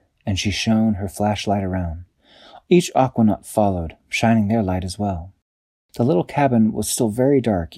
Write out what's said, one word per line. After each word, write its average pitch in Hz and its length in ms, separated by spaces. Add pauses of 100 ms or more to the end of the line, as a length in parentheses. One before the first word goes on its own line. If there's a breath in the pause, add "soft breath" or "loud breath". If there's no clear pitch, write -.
(260 soft breath)
and 101 140
she 104 100
shone 110 440
her 95 160
flashlight 104 520
around. 90 440 (640 loud breath)
Each 175 260
aquanaut 120 500
followed, 92 520 (100)
shining 113 400
their 113 160
light 92 220
as 90 120
well. 92 360 (640)
The 120 80
little 165 180
cabin 120 480
was 107 160
still 117 220
very 127 320
dark, 98 360